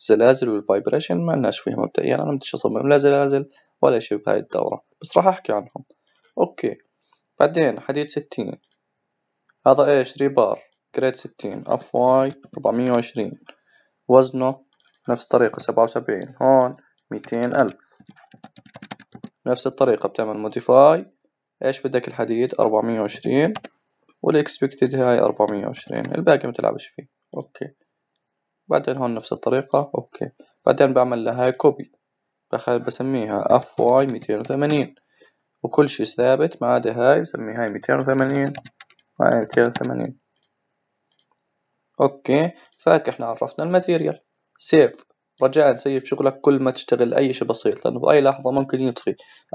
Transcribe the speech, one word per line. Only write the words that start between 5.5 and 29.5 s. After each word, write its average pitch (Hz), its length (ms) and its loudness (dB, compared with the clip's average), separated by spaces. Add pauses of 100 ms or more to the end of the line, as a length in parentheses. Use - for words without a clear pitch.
عنهم. 104 320 -6 (540)
أوكي، - 380 -2 (640)
بعدين 147 400 2
حديد 147 280 -6
ستين، - 500 -8 (1080)
هذا 135 180 6
إيش؟ 139 380 0
ريبار 135 360 0 (380)
جريد 127 200 -2
ستين، - 500 -12
اف - 280 -6
واي 131 340 4 (280)
أربعمية 120 340 0
وعشرين، 117 420 -2 (760)
وزنه 131 520 4 (480)
نفس 120 160 -4
الطريقة 120 360 2
سبعة 113 240 0
وسبعين، 113 580 -6
هون 131 340 4 (340)
ميتين 117 340 -6
ألف، 123 300 0 (1700)
نفس 127 200 -2
الطريقة 127 420 0
بتعمل 107 280 -6
modify. 131 720 4 (580)
إيش 131 160 -2
بدك؟ 127 280 -4
الحديد 117 520 -4
أربعمية 110 400 0
وعشرين، 127 520 -2 (720)
والإكسبكتد 139 720 -2
هاي 123 260 2
أربعمية 104 460 0
وعشرين، - 480 -8
الباقي 160 320 2
ما 120 60 -8
تلعبش - 340 -4
فيه. - 220 -20 (280)
أوكي، 135 340 -14 (960)
بعدين 143 280 -2
هون 120 180 -4
نفس 113 180 -8
الطريقة. 135 640 -2